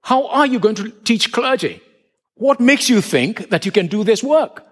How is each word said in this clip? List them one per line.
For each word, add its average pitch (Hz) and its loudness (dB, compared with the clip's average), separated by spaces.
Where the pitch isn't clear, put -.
How 262 0
are 285 2
you 254 -2
going 214 0
to 208 -10
teach - 0
clergy? 240 -2
What 269 0
makes 269 2
you 226 4
think 151 -4
that 170 -2
you 196 -4
can 185 0
do 208 -4
this 208 0
work? 294 0